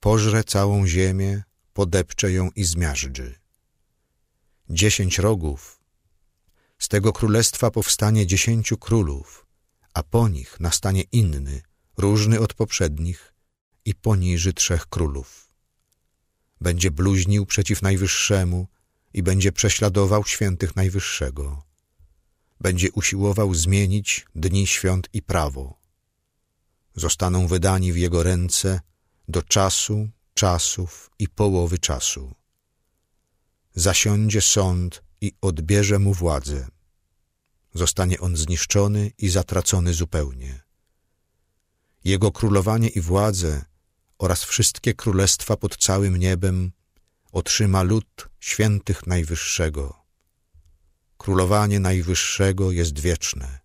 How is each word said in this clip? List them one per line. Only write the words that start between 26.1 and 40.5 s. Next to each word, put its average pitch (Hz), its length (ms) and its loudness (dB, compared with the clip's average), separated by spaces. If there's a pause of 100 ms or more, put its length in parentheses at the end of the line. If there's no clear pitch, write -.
Zostaną 90 520 0
wydani 92 460 0
w 82 40 -2
jego 87 260 2
ręce 90 580 0 (480)
do 85 140 -2
czasu, 104 680 0 (260)
czasów - 840 -2
i 101 100 -2
połowy 90 500 0
czasu. 67 560 -4 (1400)
Zasiądzie 104 680 2
sąd 90 600 0 (180)
i 101 200 -4
odbierze 98 580 2
mu 98 160 4
władzę. 71 540 -2 (1080)
Zostanie 90 460 0
on 90 160 -2
zniszczony 101 840 0
i 101 100 0
zatracony 90 680 0
zupełnie. 67 680 -6 (1400)